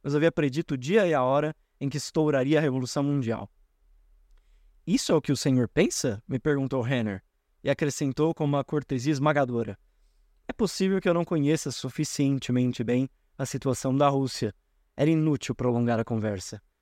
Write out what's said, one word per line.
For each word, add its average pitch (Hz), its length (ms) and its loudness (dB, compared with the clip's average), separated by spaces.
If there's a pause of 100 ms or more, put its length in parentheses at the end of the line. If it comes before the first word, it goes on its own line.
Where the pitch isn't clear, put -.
nos 143 120 -2
havia 156 160 4
predito 147 440 -2
o 131 40 -2
dia 180 280 2
e 165 60 2
a 135 100 2
hora 143 320 0 (260)
em 139 80 -4
que 135 80 -4
estouraria 147 640 2
a 151 40 2
Revolução 131 400 -2
Mundial. 127 480 -2 (1400)
"Isso - 240 0
é 175 40 4
o 156 60 4
que 147 120 0
o 131 40 0
senhor 127 320 2
pensa?" 143 580 0
me 131 120 -4
perguntou 135 420 -2
Renner, 113 420 -2 (420)
e 135 60 0
acrescentou 147 600 0
com 160 120 -4
uma 143 180 0
cortesia 139 500 -2
esmagadora: 135 640 0 (680)
"É - 60 -8
possível 190 480 0
que - 80 0
eu 170 60 6
não 170 100 0
conheça 151 480 0
suficientemente 127 1120 -2
bem 127 240 0 (280)
a 139 80 -6
situação 131 520 -2
da 143 120 6
Rússia." 135 460 -2 (420)
Era 147 140 4
inútil 156 440 0
prolongar 120 440 0
a 113 60 0
conversa. 107 580 -6 (200)